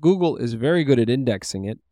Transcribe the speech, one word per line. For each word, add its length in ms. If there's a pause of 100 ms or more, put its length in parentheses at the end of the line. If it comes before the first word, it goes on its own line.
Google 360
is 180
very 280
good 140
at 140
indexing 540
it. 120 (140)